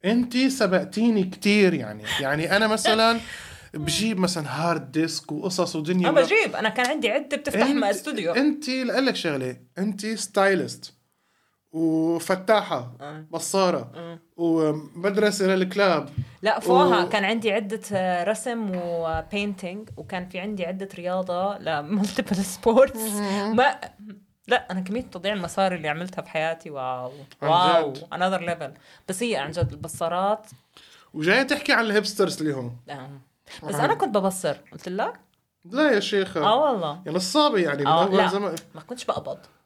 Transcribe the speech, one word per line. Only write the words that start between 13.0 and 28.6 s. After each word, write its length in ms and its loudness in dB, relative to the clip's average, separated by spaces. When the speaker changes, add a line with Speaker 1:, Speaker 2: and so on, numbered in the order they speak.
Speaker 2:
آه. 300 -14
Speaker 1:
بصارة، 640 0
Speaker 2:
آه. 240 -14
Speaker 1:
ومدرسة 1080 2
للكلاب. 640 2
Speaker 2:
لا، 180 2
فوقها 440 6
Speaker 1:
و- 40 -4
Speaker 2:
كان 160 0
عندي 280 0
عدة، 280 -4
آه، 320 0
رسم 500 -2
وبينتينج، 1200 -4
وكان 320 -10
في 100 -10
عندي 280 -6
عدة 280 -6
رياضة 640 -4
لمالتيبل 760 -2
سبورتس. 640 2
Speaker 1:
مهم. 560 -2
Speaker 2:
ما، 240 2
لا، 240 0
أنا 80 -2
كمية 220 -4
تضييع 320 -6
المصاري 420 0
اللي 120 -6
عملتها 340 -6
بحياتي، 480 -4
واو. 420 -6
Speaker 1:
عن 60 0
Speaker 2:
واو. 440 6
Speaker 1:
جد. 120 -10
Speaker 2:
Another 460 -2
level. 280 -8